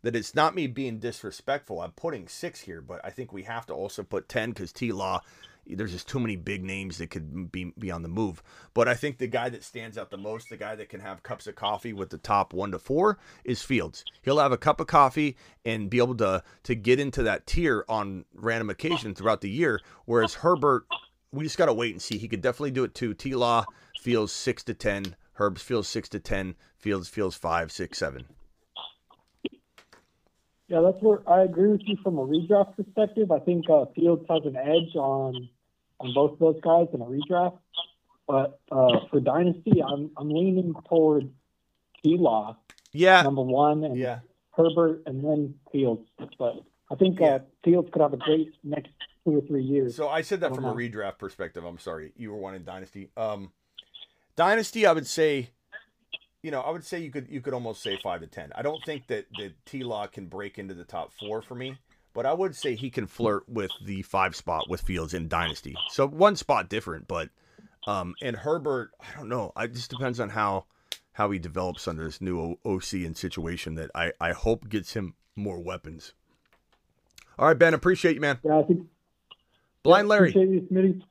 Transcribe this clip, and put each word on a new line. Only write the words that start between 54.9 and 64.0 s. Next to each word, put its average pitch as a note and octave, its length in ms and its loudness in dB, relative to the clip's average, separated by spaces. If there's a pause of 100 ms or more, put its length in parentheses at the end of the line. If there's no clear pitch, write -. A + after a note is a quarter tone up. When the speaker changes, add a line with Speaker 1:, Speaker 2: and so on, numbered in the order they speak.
Speaker 1:
would D#3 160 0
say, D3 420 0 (920)
you D#3+ 80 -10
know, C3+ 120 -4
I C#3 80 -4
would E3 140 -6
say F3 160 -6
you D#3 100 -10
could, B2+ 180 -8
you C3+ 140 -8
could C3+ 100 -6
almost A#2+ 300 -6
say G2 200 -6
five F2 200 -4
to D#2+ 40 -14
ten. D2+ 280 -14
I - 80 -8
don't D#3 240 -4
think D3 220 -10
that, G#2+ 180 -6 (100)
that G2+ 160 -12 (140)
T-Law A#2 400 -6
can G2 200 -16
break G2 320 -12
into G2 140 -12
the F2 120 -14
top E2+ 280 -10
four G#2+ 300 -8
for - 120 -16
me, C3 220 -12 (380)
but A#2+ 100 -4
I C3+ 80 2
would F3 240 -2
say C3 200 -4
he B2 120 -8
can A#2 180 -6
flirt G#2+ 400 -2
with G#2 240 -4 (140)
the G2 180 -8